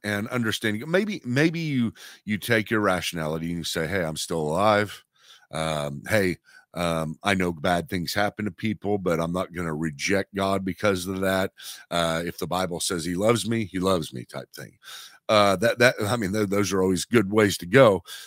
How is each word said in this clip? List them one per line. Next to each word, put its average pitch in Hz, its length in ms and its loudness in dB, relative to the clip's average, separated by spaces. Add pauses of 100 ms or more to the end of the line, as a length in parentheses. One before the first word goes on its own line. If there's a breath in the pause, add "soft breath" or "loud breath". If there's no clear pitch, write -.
and 104 240 -2
understanding, 113 640 -2
maybe, 202 340 0
maybe 156 360 0
you, 131 340 0 (320 loud breath)
you 104 100 -2
take 110 340 0
your 113 100 2
rationality 82 680 -2
and 85 100 -4
you 80 60 -6
say, 82 220 -2
"Hey, 90 180 -2
I'm 78 120 -4
still 82 240 -4
alive. 98 600 0 (480 soft breath)
Um, 73 560 -4
hey, 95 300 2 (380 soft breath)
um, 80 480 -2
I 101 100 2
know 92 180 2
bad 85 380 -2
things 87 240 -4
happen 104 320 -2
to 104 60 -4
people, 104 480 -4
but 87 220 0
I'm 85 120 -2
not 87 220 -4
gonna 85 200 -4
reject 80 600 -2
God 98 320 0
because 92 400 0
of 95 160 -4
that. 95 300 0 (380 loud breath)
Uh, 82 360 0
if 87 100 -8
the 90 100 -6
Bible 87 320 -4
says 82 280 -4
he 90 80 -4
loves 104 340 2
me, 113 160 -2
he 92 140 -8
loves 90 340 0
me," 62 140 -12
type - 280 -12
thing. 57 220 -16 (540 loud breath)
Uh, 101 260 6
that, 110 220 0
that, 123 240 8
I 117 140 0
mean, 98 180 -2
th-, 107 160 0
those 98 240 2
are 95 80 2
always 92 240 2
good 104 260 4
ways 104 260 4
to - 80 -10
go, 104 360 6 (240 loud breath)